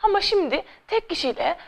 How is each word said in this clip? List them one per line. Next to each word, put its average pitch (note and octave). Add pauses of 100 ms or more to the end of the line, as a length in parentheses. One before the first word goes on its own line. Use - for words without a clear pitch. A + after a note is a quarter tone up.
Ama G4+
şimdi D#4+ (220)
tek -
kişiyle, D#4+ (120)